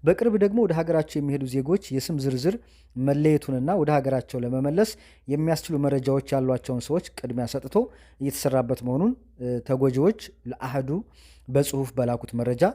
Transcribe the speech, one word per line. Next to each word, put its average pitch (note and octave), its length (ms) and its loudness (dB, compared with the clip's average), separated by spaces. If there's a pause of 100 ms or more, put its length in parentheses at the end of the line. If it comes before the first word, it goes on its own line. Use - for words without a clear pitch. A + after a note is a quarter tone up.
በቅርብ G#3 320 4
ደግሞ G3+ 240 4
ወደ F#3+ 140 2
ሀገራቸው E3 420 0
የሚሄዱ C#3+ 320 -2
ዜጎች C3+ 420 0
የስም C3+ 280 -2
ዝርዝር C3+ 380 0 (400)
መለየቱንና C#3+ 760 2
ወደ D3+ 180 2
ሀገራቸው C3+ 480 0
ለመመለስ C#3 500 0 (380)
የሚያስችሉ D#3 500 0
መረጃዎች C#3 520 0
ያሏቸውን C3 520 -2
ሰዎች E3 300 -4
ቅድሚያ B2 380 -6
ሰጥቶ C3+ 260 -4 (420)
እየተሰራበት C3 640 0
መሆኑን፣ C#3 300 0 (240)
እ፣ B2 280 -4
ተጎጂዎች C3+ 540 2 (280)
ለአህዱ C3 440 -6 (580)
በጽሁፍ C#3 440 0
በላኩት A#2+ 420 -2
መረጃ A#2+ 280 0 (120)